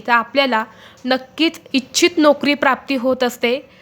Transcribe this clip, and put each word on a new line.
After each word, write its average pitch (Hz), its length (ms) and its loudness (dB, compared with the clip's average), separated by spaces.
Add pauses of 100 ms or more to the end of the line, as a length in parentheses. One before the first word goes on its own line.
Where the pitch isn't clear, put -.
तर 240 40 -2
आपल्याला 233 520 0 (420)
नक्कीच 262 540 -2 (140)
इच्छित 330 440 0
नोकरी 285 360 2
प्राप्ती 277 420 -2
होत 254 280 -2
असते. 247 460 -4 (120)